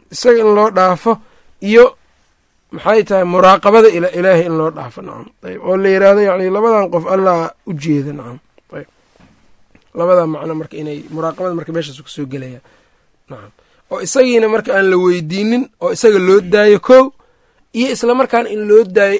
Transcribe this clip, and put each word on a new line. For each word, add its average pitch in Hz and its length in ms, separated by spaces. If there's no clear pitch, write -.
Isaga 240 280
in 214 160
loo 214 140
dhaafo 185 420
iyo 226 240
maxay 208 300
tahay 190 220
muraaqabada 196 640
ila-, 175 240
Ilaahay 175 320
in 165 120
loo 160 140
dhaafo, 147 300
nacam. - 240
Ayib. 185 200
Oo 185 160
la 196 120
yiraahdo, 196 320
yacni, 190 280
labadan 208 420
qof 170 160
Allah 190 300
u 202 80
jeeda, 147 400
nacam. 123 240
Ayib. 147 140
Labada 175 300
macno 156 300
marka 156 220
inay 151 220
muraaqabada 160 440
marka 165 200
meeshaas 147 280
ku - 80
soo 143 160
gelayaan. 131 360
Nacam. 107 220
Oo - 100
isagiina 233 480
marka 220 240
aan 190 160
la 185 80
weydiinin, 180 640
oo 175 120
isaga 208 260
loo 190 220
daayo 208 380
kow, 262 260
iyo 240 180
isla 233 220
markaan 240 320
in 214 200
loo 214 180
daayo 196 340